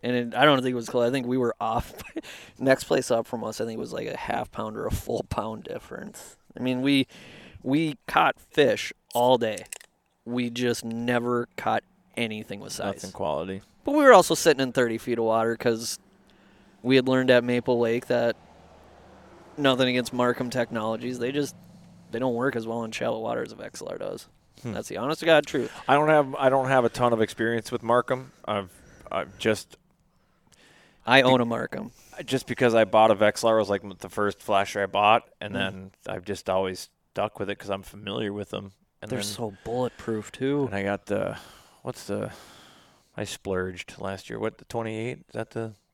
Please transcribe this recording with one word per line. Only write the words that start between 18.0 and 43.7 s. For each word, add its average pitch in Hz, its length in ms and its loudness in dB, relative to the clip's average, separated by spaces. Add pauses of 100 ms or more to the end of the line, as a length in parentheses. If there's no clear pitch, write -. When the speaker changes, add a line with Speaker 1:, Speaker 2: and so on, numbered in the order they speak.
Speaker 1:
that, 120 300 0 (1200)
nothing 131 320 4
against 123 240 -2
Markham 123 380 0
Technologies, 117 680 -4
they 120 140 -4
just, 143 220 -2 (560)
they 113 80 -6
don't 123 160 0
work 123 220 0
as 113 100 -4
well 117 180 -4
in 113 60 -10
shallow 117 300 -4
water 117 220 -4
as 110 100 -10
a 107 40 -18
Vexilar 107 420 -12
does. - 300 -10 (340)
Speaker 2:
Hmm. 120 100 -8
Speaker 1:
That's - 160 -10
the - 80 -10
honest 131 240 -4
to 160 60 -4
God 160 180 6
truth. 120 260 -4 (160)
Speaker 2:
I 131 80 6
don't 151 140 4
have, 147 280 4
I 135 120 4
don't 131 200 2
have 131 180 4
a - 20 4
ton 120 240 2
of 113 80 0
experience 113 500 -2
with 117 120 -4
Markham. 123 500 0 (140)
I've, 101 240 -4 (420)
I've 80 260 -6
just - 380 -2 (1300)
Speaker 1:
I 127 160 8
own 127 160 6
Speaker 2:
be-, 123 40 4
Speaker 1:
a 117 40 0
Markham. 117 440 -6 (340)
Speaker 2:
just 131 220 -4
because 123 280 2
I 113 100 6
bought 110 260 6
a 107 60 8
Vexilar, 107 420 2
was, 101 100 0
like, 101 140 -2 (160)
the 95 100 -14
first 101 340 -4
flasher 101 400 0
I 98 40 -2
bought, 104 380 4 (160)
and - 120 -10
Speaker 1:
Hmm. 98 60 -6
Speaker 2:
then 95 320 -6 (180)
I've 98 160 -10
just 98 240 -8
always 95 400 -2 (240)
stuck 104 260 -4
with 98 120 -6
it 101 60 -4
'cause - 140 -16
I'm 98 120 -6
familiar 104 500 -6
with 104 180 -8
them. 98 220 -10 (300)
And 107 80 -12
Speaker 1:
They're 131 80 -4
Speaker 2:
then 104 60 -6
Speaker 1:
so 104 300 -8 (100)
bulletproof, 117 680 -6
too. 139 340 -2
Speaker 2:
and 104 80 -6
I 98 80 -4
got 98 240 -4
the, 101 300 -2 (460)
what's - 220 -12
the, 104 280 -6 (840)
I 104 60 -6
splurged 92 720 -6